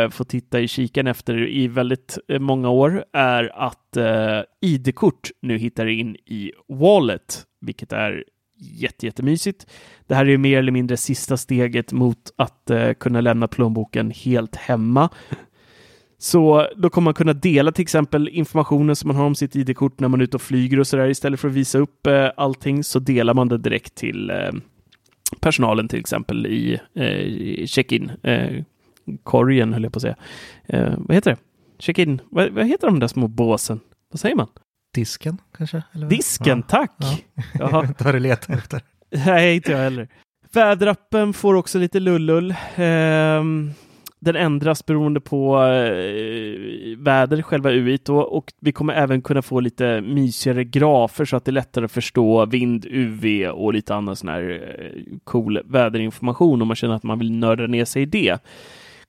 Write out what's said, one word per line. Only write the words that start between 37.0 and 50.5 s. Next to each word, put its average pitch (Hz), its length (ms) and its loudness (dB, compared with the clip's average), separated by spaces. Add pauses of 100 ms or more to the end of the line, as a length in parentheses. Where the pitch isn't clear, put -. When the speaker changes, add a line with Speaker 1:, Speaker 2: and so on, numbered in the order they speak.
Speaker 2:
<laughs> 135 80 -8 (160)
Speaker 1:
Jaha. 139 140 -2
Speaker 2:
Jag 156 80 2
vet 139 100 0
inte 131 140 -6
vad 139 100 2
du 127 60 0
letar 127 340 -2
efter. - 260 -6 (460)
Speaker 1:
Nej, 175 300 6
inte 160 160 -2
jag 135 60 0
heller. 131 300 -2 (440)
Väderappen 208 800 2
får 196 220 2
också 185 240 0
lite 180 220 0
lullull. 175 540 0 (220)
Ehm, 156 920 0 (500)
den 165 160 0
ändras 151 500 0
beroende 151 340 0
på, 135 420 0
eh, 110 1400 -2
väder, 143 440 2
själva 139 300 0
U 127 180 2
I 135 140 0
då, 143 160 2
och - 400 -4
vi 147 120 0
kommer 151 220 -2
även 131 280 2
kunna 135 200 0
få 127 180 -2
lite 120 400 0
mysigare 127 640 0